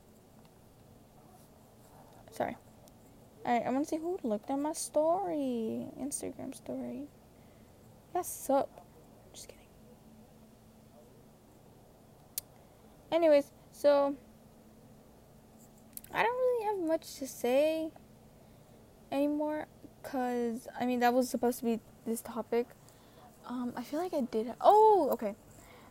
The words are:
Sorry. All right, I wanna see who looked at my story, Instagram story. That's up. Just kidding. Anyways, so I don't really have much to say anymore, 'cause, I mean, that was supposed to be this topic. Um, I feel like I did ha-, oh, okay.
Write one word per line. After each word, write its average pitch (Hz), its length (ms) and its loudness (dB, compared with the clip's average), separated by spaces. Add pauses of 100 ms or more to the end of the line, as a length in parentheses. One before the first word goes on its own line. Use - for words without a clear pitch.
(2250)
Sorry. - 240 -4 (920)
All 240 60 2
right, 240 120 0
I - 60 -2
wanna 269 140 0
see 311 140 -4
who 349 260 -6
looked 214 260 -4
at 277 80 -2
my 294 140 -2
story, 285 1120 -2 (140)
Instagram 269 520 -8
story. 254 540 -10 (1040)
That's - 380 -6
up. - 320 0 (500)
Just - 160 -18
kidding. - 180 -20 (3500)
Anyways, 311 400 6 (180)
so 285 460 2 (2000)
I 254 120 0
don't 480 120 0
really 494 280 0
have 392 240 -2
much 320 280 -2
to 262 120 -10
say 311 640 0 (1200)
anymore, 294 540 -2 (360)
'cause, 247 640 -4 (120)
I 247 80 -2
mean, 247 140 0
that 240 140 6
was 254 140 2
supposed 240 320 0
to - 40 -6
be 226 160 0 (240)
this 226 160 -4
topic. 233 460 -4 (800)
Um, 247 300 -6
I 240 80 -6
feel 294 160 -4
like 359 140 -4
I 294 80 0
did 226 260 -4
ha-, - 120 -10
oh, 403 520 8
okay. 220 240 -4 (540)